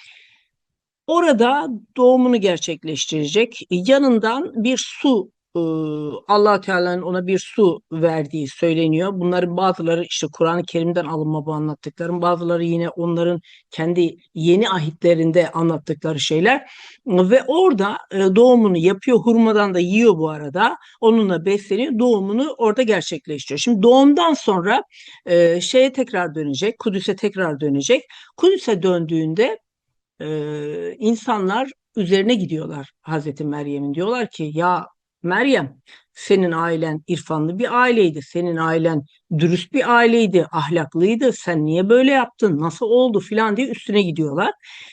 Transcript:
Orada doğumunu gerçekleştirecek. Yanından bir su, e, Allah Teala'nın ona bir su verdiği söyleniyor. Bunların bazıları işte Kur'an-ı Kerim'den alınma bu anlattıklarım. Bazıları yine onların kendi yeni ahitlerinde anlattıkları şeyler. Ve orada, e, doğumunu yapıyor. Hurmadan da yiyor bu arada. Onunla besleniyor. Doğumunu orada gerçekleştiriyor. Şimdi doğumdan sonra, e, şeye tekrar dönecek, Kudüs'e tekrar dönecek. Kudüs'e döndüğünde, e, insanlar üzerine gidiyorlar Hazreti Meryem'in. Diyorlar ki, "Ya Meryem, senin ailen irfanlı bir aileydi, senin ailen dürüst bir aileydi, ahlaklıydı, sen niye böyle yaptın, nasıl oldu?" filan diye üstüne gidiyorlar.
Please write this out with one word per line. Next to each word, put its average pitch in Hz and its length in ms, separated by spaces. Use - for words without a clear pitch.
Orada 294 600
doğumunu 254 400
gerçekleştirecek. 160 1200
Yanından 240 840
bir 233 300
su, 233 300
e, 170 40
Allah 208 320
Teala'nın 180 420
ona 180 240
bir 185 120
su 180 420
verdiği 156 560
söyleniyor. 165 680
Bunların 180 420
bazıları 175 540
işte - 220
Kur'an-ı 170 300
Kerim'den 170 420
alınma 156 420
bu 156 60
anlattıklarım. 156 720
Bazıları 170 420
yine 170 240
onların 170 520
kendi 165 460
yeni 175 360
ahitlerinde 165 800
anlattıkları 160 720
şeyler. 202 420
Ve 185 400
orada, 262 520
e, 196 60
doğumunu 202 600
yapıyor. 196 400
Hurmadan 220 560
da 180 40
yiyor 190 400
bu 156 100
arada. 156 480
Onunla 208 440
besleniyor. 202 540
Doğumunu 233 600
orada 226 240
gerçekleştiriyor. 156 760
Şimdi 220 240
doğumdan 285 520
sonra, 208 480
e, 175 340
şeye 262 320
tekrar 180 420
dönecek, 156 440
Kudüs'e 196 380
tekrar 185 440
dönecek. 147 420
Kudüs'e 339 460
döndüğünde, 170 760
e, 151 80
insanlar 220 720
üzerine 196 380
gidiyorlar 156 560
Hazreti 156 440
Meryem'in. 143 500
Diyorlar 214 360
ki, 156 240
"Ya 175 320
Meryem, 190 540
senin 185 400
ailen 165 540
irfanlı 160 520
bir 240 240
aileydi, 202 400
senin 170 340
ailen 160 460
dürüst 170 340
bir 240 240
aileydi, 226 560
ahlaklıydı, 170 800
sen 160 320
niye 170 240
böyle 254 220
yaptın, 233 500
nasıl 165 260
oldu?" 233 340
filan 214 360
diye 254 120
üstüne 208 340
gidiyorlar. 165 500